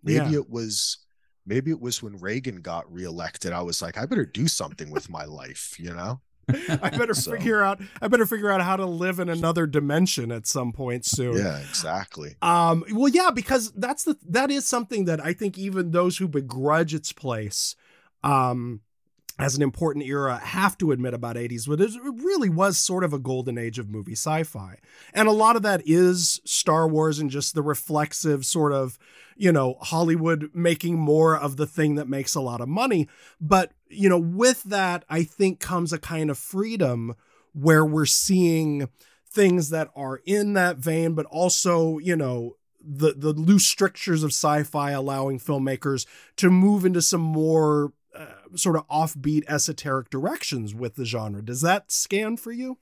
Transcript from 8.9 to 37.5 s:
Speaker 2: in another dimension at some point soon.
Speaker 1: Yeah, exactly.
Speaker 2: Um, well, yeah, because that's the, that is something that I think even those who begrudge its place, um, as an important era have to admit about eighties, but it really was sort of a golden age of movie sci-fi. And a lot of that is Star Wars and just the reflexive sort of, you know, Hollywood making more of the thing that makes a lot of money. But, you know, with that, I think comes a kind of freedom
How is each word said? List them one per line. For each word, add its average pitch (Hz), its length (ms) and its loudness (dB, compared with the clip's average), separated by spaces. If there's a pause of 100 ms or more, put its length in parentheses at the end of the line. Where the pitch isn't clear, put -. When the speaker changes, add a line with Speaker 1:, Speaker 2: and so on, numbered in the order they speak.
Speaker 2:
in 175 100 -2
another 165 380 0
dimension 143 680 2
at 113 140 -8
some 123 260 -2
point 123 320 -6
soon. 123 320 0
Speaker 1:
Yeah, 90 220 -2
exactly. 78 840 -8
Speaker 2:
Um, 170 520 4
well, 240 160 4
yeah, 349 220 4
because 233 420 -2
that's 247 320 -4
the, 302 120 0 (120)
that 254 220 2
is 277 140 -2
something 233 400 -2
that 160 180 0
I 165 120 -2
think 202 240 -6
even 190 320 -4
those 175 260 2
who 190 120 -2
begrudge 147 680 0
its 151 180 -6
place, 110 600 -6 (480)
um, 123 580 0 (600)
as 135 140 0
an 143 80 2
important 147 420 -2
era 135 340 -2
have 190 380 0
to 165 140 0
admit 123 240 -2
about 117 220 -6
eighties, 117 320 -6
but 151 120 0
it 214 120 2 (100)
really 277 460 0
was 180 280 2
sort 185 280 0
of 160 80 0
a 143 80 -4
golden 127 360 -4
age 117 220 -6
of 110 100 -10
movie 104 280 -10
sci-fi. 151 600 -6 (380)
And 214 140 4
a 220 40 4
lot 220 220 6
of 226 80 0
that 196 240 2
is 175 580 4
Star 160 440 2
Wars 156 320 2
and 147 100 -2
just 135 240 -4
the 160 80 -2
reflexive 151 840 -2
sort 147 280 0
of, 135 260 -2 (380)
you 190 160 4
know, 131 280 2
Hollywood 165 720 0
making 170 440 0
more 156 380 6
of 143 200 -4
the 147 120 -2
thing 151 260 0
that 143 140 -4
makes 139 260 -4
a 151 60 -2
lot 120 200 -6
of 120 80 -6
money. 202 380 0 (340)
But, 180 300 2 (180)
you 196 200 2
know, 180 100 6
with 190 460 2
that, 190 440 -2
I 160 140 0
think 185 380 -2
comes 175 320 -4
a 160 80 -4
kind 156 300 -4
of 139 80 -4
freedom 156 760 -2 (380)